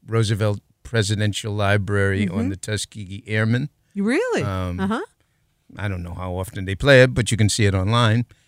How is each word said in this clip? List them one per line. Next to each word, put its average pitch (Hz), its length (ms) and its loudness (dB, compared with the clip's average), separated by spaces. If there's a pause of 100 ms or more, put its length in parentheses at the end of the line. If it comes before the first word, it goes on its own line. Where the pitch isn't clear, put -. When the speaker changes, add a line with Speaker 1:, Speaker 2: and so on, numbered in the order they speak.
Speaker 1:
Roosevelt 107 540 0 (240)
Presidential 107 680 -2
Library 101 720 0
Speaker 2:
Mm-hmm. 95 120 -4
Speaker 1:
on 120 120 -2
the - 80 -6
Tuskegee 98 680 -8
Airmen. 110 440 0 (240)
Speaker 2:
You 202 100 -4
really? 302 400 0
Speaker 1:
Um, 92 360 -4
Speaker 2:
Uh-huh. 220 220 -2 (760)
Speaker 1:
I 101 100 -6
don't 92 160 -4
know 87 100 -10
how 90 200 -8
often 92 320 -6
they 95 100 -4
play 131 280 8
it, 131 100 4
but 120 180 -2
you 107 60 2
can 107 120 4
see 110 160 2
it 98 100 2
online. 113 500 0 (220)